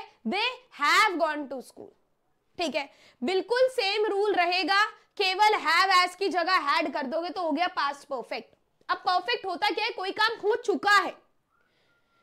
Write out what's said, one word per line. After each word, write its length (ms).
they 180
have 400
gone 260
to 180
school, 280
ठीक 160
है? 140
बिल्कुल 480
सेम 360
रूल 280
रहेगा, 500
केवल 420
have 380
as 160
की 140
जगह 400
had 240
कर 140
दोगे 240
तो 120
हो 100
गया 140
पास्ट 420
परफेक्ट। 460
अब 100
परफेक्ट 480
होता 240
क्या 140
है? 60
कोई 220
काम 280
हो 160
चुका 360
है, 180